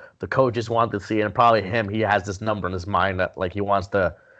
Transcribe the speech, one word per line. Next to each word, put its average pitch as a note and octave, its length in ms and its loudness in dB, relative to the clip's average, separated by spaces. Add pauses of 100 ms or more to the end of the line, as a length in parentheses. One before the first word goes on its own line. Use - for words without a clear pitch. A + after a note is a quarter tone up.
(200)
the G#2 60 -6
coaches A#2 440 0
wanted A2+ 280 0
to G2 60 -8
see A2 160 0
it, G#2+ 40 0
and G2+ 100 -4
probably A#2 280 4
him, G#2+ 260 -2
he A2 120 -2
has G2+ 240 2
this F#2+ 160 -8
number G#2+ 260 -2
in F2+ 60 -4
his F2+ 140 -6
mind F#2 340 0
that, - 160 -2
like, F2+ 160 -4
he G2+ 80 -6
wants G2 280 0
to, F2+ 260 0 (260)